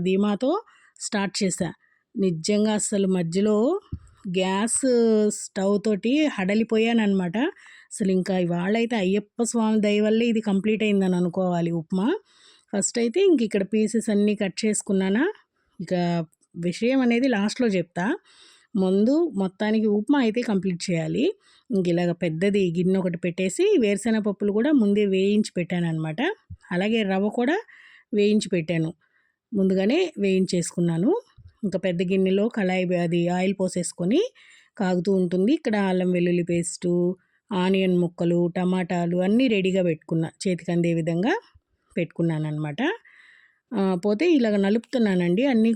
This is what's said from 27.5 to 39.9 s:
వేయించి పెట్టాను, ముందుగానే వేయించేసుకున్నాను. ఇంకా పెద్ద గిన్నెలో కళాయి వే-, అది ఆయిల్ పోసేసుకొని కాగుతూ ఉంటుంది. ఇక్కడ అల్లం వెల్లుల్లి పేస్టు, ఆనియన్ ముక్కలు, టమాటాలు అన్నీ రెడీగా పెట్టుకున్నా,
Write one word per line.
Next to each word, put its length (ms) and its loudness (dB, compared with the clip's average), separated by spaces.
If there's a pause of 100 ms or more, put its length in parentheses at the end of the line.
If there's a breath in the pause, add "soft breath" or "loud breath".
వేయించి 360 2
పెట్టాను, 360 -2 (640)
ముందుగానే 480 2 (240)
వేయించేసుకున్నాను. 880 0 (540 soft breath)
ఇంకా 200 -2
పెద్ద 140 -2 (120)
గిన్నెలో 340 2 (120)
కళాయి 340 0
వే-, 140 0
అది 160 0 (160)
ఆయిల్ 240 0
పోసేసుకొని 600 -2 (600 loud breath)
కాగుతూ 300 0 (100)
ఉంటుంది. 380 0
ఇక్కడ 160 -2 (160)
అల్లం 260 0
వెల్లుల్లి 340 0
పేస్టు, 420 -2 (580)
ఆనియన్ 520 2
ముక్కలు, 360 0 (180)
టమాటాలు 680 -2
అన్నీ 280 2
రెడీగా 340 0
పెట్టుకున్నా, 400 -4 (140)